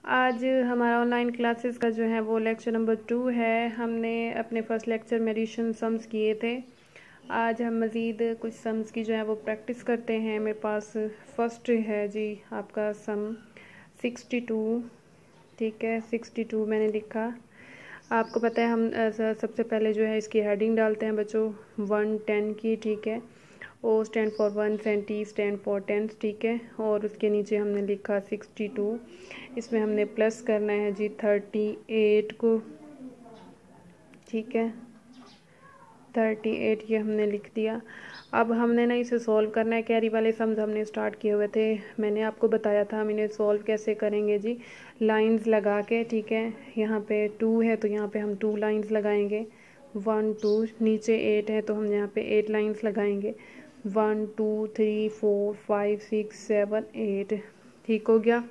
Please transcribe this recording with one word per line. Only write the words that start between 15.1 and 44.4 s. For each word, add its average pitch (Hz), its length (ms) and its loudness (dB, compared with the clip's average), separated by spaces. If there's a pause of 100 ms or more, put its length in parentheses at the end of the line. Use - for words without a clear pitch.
ठीक 220 260 -4
है, 226 180 0
सिक्सटी 226 440 -4
टू 214 200 -2
मैंने 214 240 2
लिखा। 220 420 -4 (800)
आपको 226 280 0
पता 233 220 2
है 233 60 4
हम, 226 220 2
अ, 226 200 0
स-, 220 300 -2
सबसे 226 240 -4
पहले 220 280 0
जो 214 120 2
है 220 140 0
इसकी 214 240 0
heading 208 340 2
डालते 220 300 2
हैं 214 100 0
बच्चों 214 340 0 (360)
वन 214 400 2
टेन 208 280 0
की, 220 240 -2
ठीक 214 280 -4
है। 226 140 -4 (640)
O 226 60 2 (140)
stand 214 280 0
for 214 180 2
one, 208 320 0
and 208 220 0
T 208 200 -4
stand 202 340 -2
for 202 220 -2
tens, 214 400 -2
ठीक 214 240 -4
है। 233 160 0 (200)
और 214 260 0
उसके 208 240 -2
नीचे 208 260 0
हमने 208 260 0
लिखा 202 380 -2
सिक्सटी 208 480 -8
टू, 208 180 -2 (720)
इसमें 226 220 -2
हमने 208 260 2
प्लस 220 360 0
करना 208 300 2
है 208 200 2
जी 208 240 -2
थर्टी 208 500 2 (260)
एट 214 420 4
को, 226 220 2 (1700)
ठीक 226 280 -4
है, 226 120 2 (1500)
थर्टी 220 460 2
एट 214 280 0
ये 220 80 2
हमने 214 280 0
लिख 208 280 -4
दिया। 220 260 -2 (520)
अब 226 200 4
हमने 233 340 4
ना 240 100 2
इसे 240 220 0
सॉल्व 214 320 2
करना 226 260 2
है। 226 60 0
कैरी 226 260 2
वाले 220 240 2
सम्स 220 260 0
हमने 214 260 0
स्टार्ट 214 360 -4
किए 208 120 2
हुए 208 160 2
थे, 220 180 2 (340)
मैंने 208 220 0
आपको 220 260 0
बताया 208 360 4
था 214 160 -2
हम 214 100 0
इन्हें 214 200 0
सॉल्व 208 320 2
कैसे 214 340 0
करेंगे 208 420 2
जी, 226 180 -2 (460)